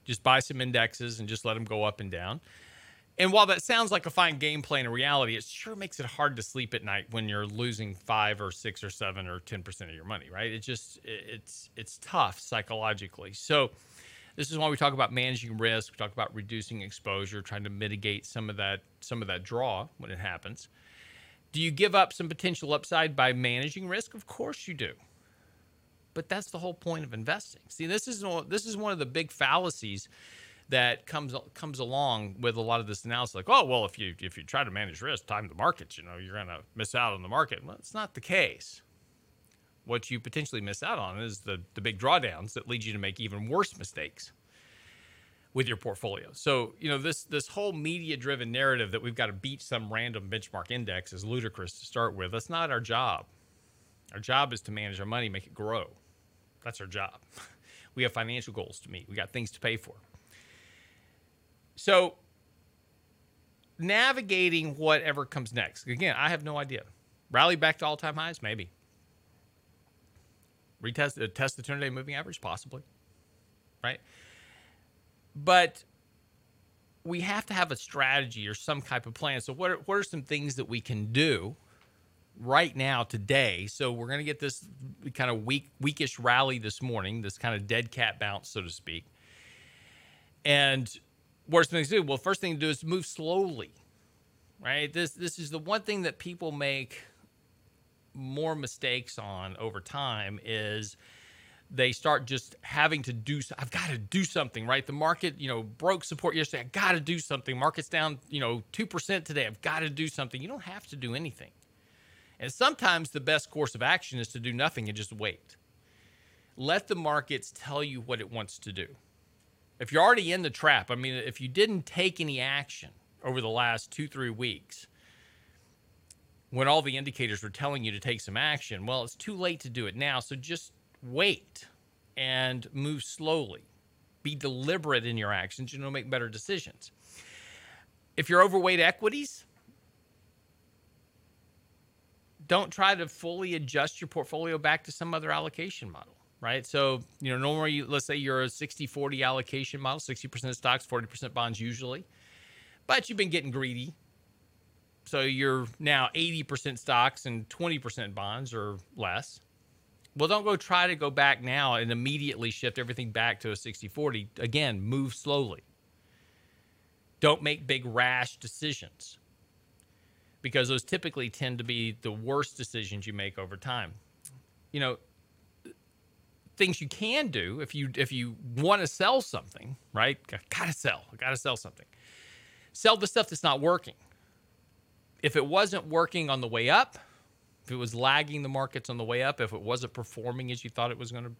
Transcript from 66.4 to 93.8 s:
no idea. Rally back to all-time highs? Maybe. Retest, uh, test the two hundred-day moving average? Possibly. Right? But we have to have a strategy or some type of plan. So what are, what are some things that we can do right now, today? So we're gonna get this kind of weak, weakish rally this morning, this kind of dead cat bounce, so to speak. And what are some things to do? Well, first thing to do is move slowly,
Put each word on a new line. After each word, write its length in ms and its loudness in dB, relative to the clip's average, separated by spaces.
no 140 -6
idea. 260 -6
Rally 240 8
back 240 4
to 80 0
all-time 300 -2
highs? 260 -6
Maybe. 260 -4
Retest, 400 0
uh, 60 0
test 300 -2
the 40 -10
two 120 -6
hundred-day 160 -2
moving 260 -8
average? 240 -8
Possibly. 440 -8
Right? 160 -4
But 480 6
we 160 -2
have 280 -2
to 60 -4
have 200 2
a 20 -2
strategy 720 2
or 60 -2
some 280 -2
type 240 -2
of 80 -10
plan. 280 -2
So 100 -6
what 200 0
are, 40 0
what 120 2
are 60 2
some 180 -6
things 340 -2
that 140 -4
we 100 -2
can 320 -2
do 460 4
right 340 4
now, 300 2
today? 640 2
So 240 -2
we're 160 -6
gonna 160 -4
get 160 -4
this 260 -6
kind 160 2
of 140 0
weak, 260 0
weakish 360 0
rally 420 6
this 220 -4
morning, 420 -2
this 140 -6
kind 180 0
of 120 -4
dead 240 0
cat 260 0
bounce, 300 -4
so 140 -6
to 80 -8
speak. 340 -10
And 440 6
what 140 6
are 60 10
some 100 0
things 140 2
to 60 4
do? 80 6
Well, 140 0
first 220 0
thing 140 -2
to 60 -4
do 100 2
is 160 -4
move 200 0
slowly, 680 -2